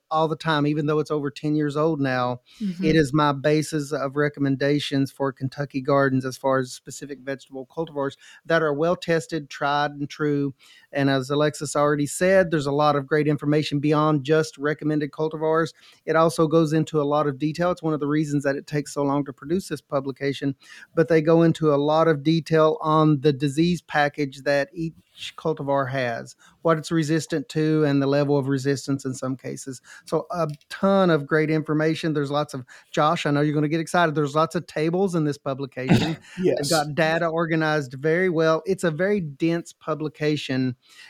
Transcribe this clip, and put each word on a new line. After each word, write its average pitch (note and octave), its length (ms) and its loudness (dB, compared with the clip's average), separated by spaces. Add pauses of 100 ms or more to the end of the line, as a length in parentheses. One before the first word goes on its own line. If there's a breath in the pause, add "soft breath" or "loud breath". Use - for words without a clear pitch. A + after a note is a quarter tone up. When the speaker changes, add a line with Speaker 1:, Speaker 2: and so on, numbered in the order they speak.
(100)
Speaker 1:
all D#3+ 160 2
the D#3 100 -4
time, D3 300 0
even D3+ 200 0
though D#3 140 2
it's D3+ 100 -6
over C#3+ 200 -2
ten D3+ 240 -4
years D3 220 -2
old D#3 240 0
now. B2+ 400 -2 (200 loud breath)
Speaker 2:
Mm-hmm. F#3 220 -6
Speaker 1:
It D#3 140 4
is C#3 160 4
my D3 200 4
basis D3 600 0
of C3+ 240 -4
recommendations C#3 960 0
for C3+ 200 -4
Kentucky C#3 500 -6
Gardens C3+ 420 2
as B2+ 140 -10
far C3 220 0
as B2+ 120 -6
specific C#3 480 -16
vegetable C3+ 460 -12
cultivars C#3+ 500 -6 (300 loud breath)
that E3 160 2
are D3+ 100 2
well E3 240 0
tested, E3 540 -4
tried D3 420 -2
and C#3+ 160 -8
true. C#3+ 460 -2 (380 soft breath)
And C#3 180 0
as C3 180 0
Alexis D3+ 480 -2
already D3 300 2
said, F#3 440 2
there's D3+ 160 0
a C#3+ 60 -2
lot D3 240 2
of C3+ 100 -2
great D3+ 220 0
information D3 520 0
beyond D3+ 440 2
just D#3 320 0
recommended D3+ 540 -2
cultivars. D#3 640 -2 (340 soft breath)
It D#3 80 0
also E3 320 4
goes D#3+ 260 2
into D#3 280 0
a - 20 2
lot D3 240 2
of C#3 100 -2
detail. D#3 360 -2
It's F3 100 -8
one D#3+ 120 -2
of D3 40 -2
the C#3+ 80 -2
reasons D3 380 0
that C#3 100 0
it D3 140 -10
takes D3 260 -6
so D3 80 -2
long C#3+ 220 0
to C#3 80 -10
produce E3+ 340 -6
this D3+ 140 -8
publication, C#3 720 -4 (400 loud breath)
but D#3+ 140 2
they D#3+ 120 4
go E3 220 6
into D#3 320 4
a - 20 4
lot D#3 300 2
of D3+ 160 2
detail D#3 580 2
on D#3 420 4
the D3+ 100 4
disease D3+ 500 0
package C#3+ 600 -2
that C#3+ 300 0
each E3 220 -8 (420)
cultivar C#3 540 -2
has, C3 440 -4 (280 soft breath)
what E3 140 2
it's D#3 140 -8
resistant D#3+ 580 0
to, D#3 360 2
and C#3 180 2
the C3+ 40 0
level C#3+ 300 2
of C3+ 120 0
resistance C#3 560 -2
in C3 100 -6
some C3 220 -6
cases. C3+ 440 -12 (260 loud breath)
So D#3 260 -2
a E3 160 -2 (200)
ton G3 420 4
of D3 140 2
great D#3 260 0
information. D#3 640 0
There's C#3+ 180 -2
lots D3 200 -2
of, C3 120 -10 (260 loud breath)
"Josh, D#3+ 360 2
I D3+ 40 0
know C#3+ 100 2
you're D3+ 140 0
gonna D3+ 140 0
get E3 100 -2
excited." E3 360 0
There's C#3+ 200 -2
lots D#3+ 220 0
of E3+ 100 -6
tables E3+ 480 -2
in D#3+ 100 2
this C#3+ 140 -2
publication. C3+ 840 -2
Speaker 3:
<laughs> - 40 -20 (120)
Yes. F3 200 0
Speaker 1:
They've C#3 120 -4
got D3+ 260 0
data E3 320 2
organized D#3 640 0
very D#3+ 340 0
well. D#3+ 380 2
It's F#3+ 160 -2
a F3 80 0
very F#3+ 300 0
dense E3 520 -2
publication. D3 1000 -4 (360 loud breath)